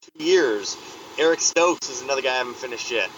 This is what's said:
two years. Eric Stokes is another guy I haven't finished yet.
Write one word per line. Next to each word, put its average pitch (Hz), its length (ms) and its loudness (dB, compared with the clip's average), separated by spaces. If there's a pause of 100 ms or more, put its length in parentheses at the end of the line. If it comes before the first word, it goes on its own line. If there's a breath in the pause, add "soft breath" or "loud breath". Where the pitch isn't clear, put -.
two - 220 -14
years. 135 540 2 (400 loud breath)
Eric 160 240 4
Stokes 170 480 2
is 123 120 -10
another 135 200 -2
guy 131 140 0
I - 20 0
haven't 123 180 -4
finished 123 360 -8
yet. 98 260 0